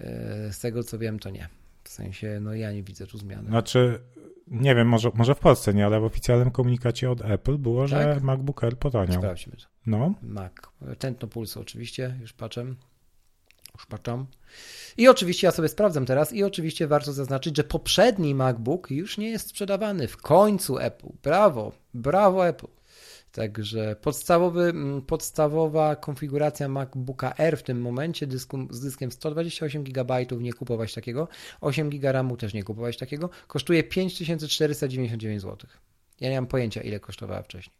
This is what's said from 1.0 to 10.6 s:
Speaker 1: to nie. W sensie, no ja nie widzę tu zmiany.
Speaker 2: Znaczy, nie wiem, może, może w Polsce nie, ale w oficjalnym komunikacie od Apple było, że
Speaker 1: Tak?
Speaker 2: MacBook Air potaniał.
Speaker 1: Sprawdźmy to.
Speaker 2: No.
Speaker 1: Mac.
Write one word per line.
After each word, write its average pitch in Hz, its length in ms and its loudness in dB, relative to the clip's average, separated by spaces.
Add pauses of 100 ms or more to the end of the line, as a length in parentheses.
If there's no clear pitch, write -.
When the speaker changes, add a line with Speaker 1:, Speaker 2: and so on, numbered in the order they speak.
Speaker 1:
to 101 100 -10
nie. 95 180 -12 (360)
W - 60 -20
sensie, 104 520 -8
no 107 120 -6
ja 110 180 -6
nie 104 120 -6
widzę 95 240 -16
tu 107 100 -16
zmiany. 104 320 -10
Speaker 2:
Znaczy, 117 500 4 (480)
nie 127 280 6
wiem, 117 120 8
może, 117 260 6
może 117 220 6
w - 40 -4
Polsce 123 340 8
nie, 104 120 6
ale 107 140 4
w 107 40 0
oficjalnym 123 480 2
komunikacie 123 600 0
od 117 140 -4
Apple 107 320 0
było, 127 300 2
że 139 80 0 (180)
Speaker 1:
Tak? 139 100 0
Speaker 2:
MacBook 135 400 -2
Air 117 140 0
potaniał. 98 440 2
Speaker 1:
Sprawdźmy - 360 -6
to. - 60 -20 (220)
Speaker 2:
No. 113 360 2
Speaker 1:
Mac. 101 320 -12 (460)